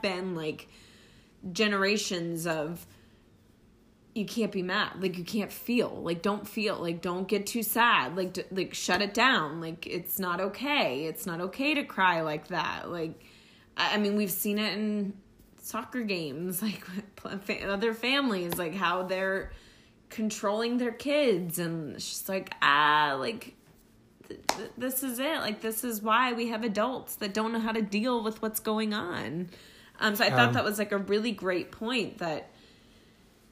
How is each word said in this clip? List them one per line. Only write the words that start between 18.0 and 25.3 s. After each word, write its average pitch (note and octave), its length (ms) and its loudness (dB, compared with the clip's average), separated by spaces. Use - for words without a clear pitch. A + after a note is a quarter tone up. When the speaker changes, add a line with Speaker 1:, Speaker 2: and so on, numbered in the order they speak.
Speaker 1:
like, E3+ 160 -2
how F#3 280 2
they're F#3+ 500 -2
controlling A3 680 0
their A#3+ 140 0
kids. A#3 680 2
And E3 380 -4
it's - 120 -8
just - 200 -8
like, F#3+ 340 -4
ah, D3 560 6
like, A#2+ 360 -4
th-, - 120 -14
th-, A3 220 -8
this B3+ 240 -2
is B3 160 -4
it. C#4+ 220 0